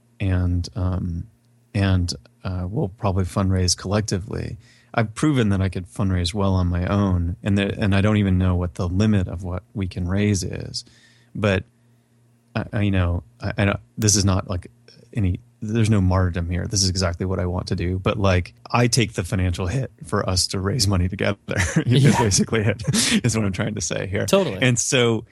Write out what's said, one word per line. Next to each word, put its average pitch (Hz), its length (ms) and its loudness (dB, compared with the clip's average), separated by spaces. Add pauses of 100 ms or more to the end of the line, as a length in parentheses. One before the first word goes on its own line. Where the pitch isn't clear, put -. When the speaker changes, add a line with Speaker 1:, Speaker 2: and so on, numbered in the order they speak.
(200)
Speaker 1:
and, 90 560 0
um, 90 520 -4 (460)
and, 92 400 2 (300)
uh, 92 260 -6
we'll 104 200 -4
probably 95 340 -2
fundraise 92 540 0
collectively. 95 800 -4 (360)
I've 107 200 -2
proven 131 360 2
that 95 120 2
I 95 80 0
could 92 180 -10
fundraise 92 460 -2
well 98 220 0
on 90 120 2
my 87 180 -2
own, 92 580 0
and 101 140 2
that, 101 200 0
and 98 180 2
I 98 60 4
don't 107 160 4
even 98 200 2
know 92 180 2
what 87 200 -2
the 90 140 -2
limit 101 400 2
of 87 140 -8
what 90 200 -6 (100)
we 95 140 -4
can 90 200 -6
raise 101 360 0
is. - 400 -8 (500)
But 98 300 0 (920)
I, 110 180 -4
I, 107 80 0
you 101 100 2
know, 87 320 0 (160)
I, - 180 -6
I 104 80 2
don't, 101 140 2 (180)
this 107 180 4
is 98 100 2
not, 92 240 0
like, 90 180 -6 (460)
any, 95 260 0 (220)
there's 110 280 0
no 107 120 4
martyrdom 90 480 2
here. 90 180 -2
This 95 160 0
is 95 60 2
exactly 92 360 -2
what 92 140 -2
I 92 60 0
want 90 220 -4
to - 80 -2
do. 90 240 -2
But, 101 180 0
like, 92 360 2 (180)
I 120 160 2
take 117 260 0
the - 100 -4
financial 92 440 -2
hit 127 240 -4 (140)
for - 220 -2
us 92 200 0
to 101 120 -4
raise 98 280 0
money 92 220 2
together 101 340 -2
<laughs> - 40 -20 (380)
is 131 180 4
Speaker 2:
Yeah. - 140 6
Speaker 1:
basically 110 440 2
it, 107 260 0
<laughs> 233 380 0
is 110 120 2
what 110 80 0
I'm 98 60 0
trying 107 240 -2
to 98 60 -4
say 104 260 -4
here. 101 180 -2
Speaker 2:
Totally. 151 360 2
Speaker 1:
And 123 180 4
so 117 520 2